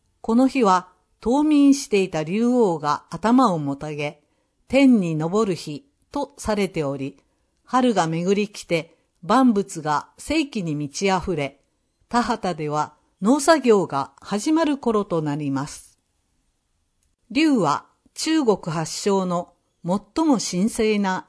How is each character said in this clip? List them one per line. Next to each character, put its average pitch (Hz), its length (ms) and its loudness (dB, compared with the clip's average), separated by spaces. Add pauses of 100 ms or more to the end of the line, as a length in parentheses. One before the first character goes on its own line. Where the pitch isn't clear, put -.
(220)
こ 226 140 -2
の 262 120 4
日 262 160 0
は、 185 260 2 (300)
冬 269 240 0
眠 285 300 6
し - 160 -2
て 202 120 2
い 190 80 -2
た 160 140 -4
竜 202 240 -2
王 226 320 2
が 147 300 -4
頭 226 440 2
を 160 60 -2
も 143 160 -4
た 151 180 -10
げ、 147 300 -8 (460)
天 254 300 6
に 165 200 -2
昇 180 260 0
る 190 100 -2
日 147 300 -12 (260)
と 285 260 -8
さ - 180 -4
れ 202 140 -2
て 160 140 -6
お 139 120 -4
り、 135 220 -10 (480)
春 247 280 2
が 175 140 2
巡 170 260 -2
り 202 160 -2
来 - 140 -18
て、 - 340 -6 (240)
万 240 320 4
物 196 280 -4
が 147 360 -4
生 294 300 -4
気 220 160 -6
に 156 120 -4
満 147 180 -8
ち 196 140 -4
溢 185 280 -2
れ、 139 240 -6 (480)
田 240 160 0
畑 214 320 -4
で 151 140 -8
は 147 240 -4 (280)
農 240 180 4
作 320 200 4
業 214 260 4
が 139 360 -6
始 208 320 -2
ま 320 100 2
る 294 140 0
頃 220 260 -2
と 170 180 -2
な 147 140 -4
り 147 160 -4
ま 135 160 -4
す。 - 320 -20 (1300)
竜 302 220 2
は 165 340 0 (280)
中 311 300 -2
国 214 140 2 (160)
発 160 200 -4
祥 196 320 0
の 175 280 -4 (320)
最 208 400 -2
も 277 140 2
神 185 300 -2
聖 214 300 -2
な 185 300 -4